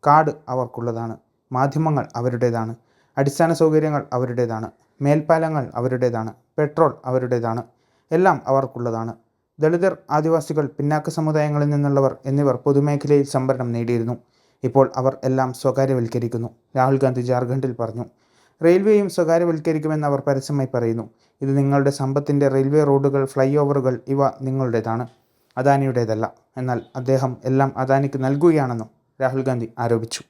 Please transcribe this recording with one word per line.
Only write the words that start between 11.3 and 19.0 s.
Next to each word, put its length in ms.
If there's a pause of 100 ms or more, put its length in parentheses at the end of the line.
നിന്നുള്ളവർ 460 (100)
എന്നിവർ 300
പൊതുമേഖലയിൽ 680
സംവരണം 480
നേടിയിരുന്നു. 460 (460)
ഇപ്പോൾ 320
അവർ 280
എല്ലാം 300
സ്വകാര്യവൽക്കരിക്കുന്നു, 960 (280)
രാഹുൽ 200
ഗാന്ധി 240
ജാർഖണ്ഡിൽ 580
പറഞ്ഞു. 260 (580)
റെയിൽവേയും 460